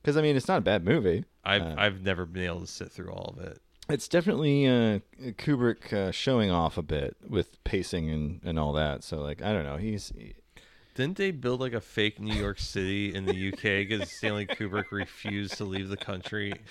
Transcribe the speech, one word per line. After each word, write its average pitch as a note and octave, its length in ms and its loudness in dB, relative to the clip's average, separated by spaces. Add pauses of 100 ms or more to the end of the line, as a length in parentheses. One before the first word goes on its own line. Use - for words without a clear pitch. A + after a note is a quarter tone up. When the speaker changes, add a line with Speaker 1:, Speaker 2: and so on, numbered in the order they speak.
Speaker 1:
'cause, D3 120 2
I D#3 60 4
mean, D3+ 160 4
it's B2+ 100 -2
not F#3 120 4
a - 20 0
bad F#2 240 2
movie. G2+ 400 4 (180)
Speaker 2:
I've, G2 200 4
Speaker 1:
Uh, D#2+ 140 -4
Speaker 2:
I've G2+ 240 2
never F#2 240 0
been F2+ 180 -6
able F2 180 -4
to - 60 -10
sit - 240 -10
through F2+ 200 -12
all - 260 -10
of - 60 -10
it. - 160 -12 (300)
Speaker 1:
It's D3 180 0
definitely, D3+ 600 4
uh, A2+ 320 6 (380)
Kubrick, B2 540 2
uh, G2 200 0
showing A#2 380 4
off E2+ 280 4
a E2+ 60 -2
bit D2 340 -2 (100)
with - 360 -2
pacing E2+ 460 0
and, D#2 340 -2
and E2 140 -2
all D2 160 0
that, D2 300 0
so, D#2 180 -6
like, C#2+ 200 -6
I F#2+ 120 0
don't E2+ 120 0
know. C#2+ 120 -6
He's, G#2 400 -6
he A1 160 -16 (640)
Speaker 2:
Didn't D3+ 220 -2
they G3 120 0
build, B2+ 300 -2
like, C3 140 -4
a A2+ 80 -2
fake - 380 -2
New G#2+ 140 -4
York G2+ 240 -2
City G2 560 -2
in F#2+ 120 -4
the F#2+ 100 0
U F#2+ 160 -2
K G2+ 340 0
'cause G2 240 -2
Stanley G#2 380 -2
Kubrick G#2 440 -4
refused G2+ 680 -6
to G#2 80 -6
leave F#2+ 240 -6
the G2 80 -4
country? G2+ 560 -6 (180)